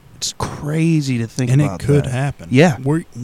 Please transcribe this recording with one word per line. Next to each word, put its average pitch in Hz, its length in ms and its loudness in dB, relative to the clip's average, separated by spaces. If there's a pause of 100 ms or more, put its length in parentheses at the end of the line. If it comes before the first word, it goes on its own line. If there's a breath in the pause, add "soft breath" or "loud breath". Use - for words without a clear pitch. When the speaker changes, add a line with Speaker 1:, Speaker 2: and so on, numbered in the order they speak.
(160)
Speaker 1:
It's - 220 -8
crazy 151 800 -2
to 113 80 -4
think 123 240 -2
Speaker 2:
And 135 100 4
Speaker 1:
about 143 220 -2
Speaker 2:
it - 40 -6
could 143 180 4
Speaker 1:
that. 135 60 -6
Speaker 2:
happen. 135 400 -4
Speaker 1:
Yeah. 127 300 4
Speaker 2:
We're 139 240 -4 (200)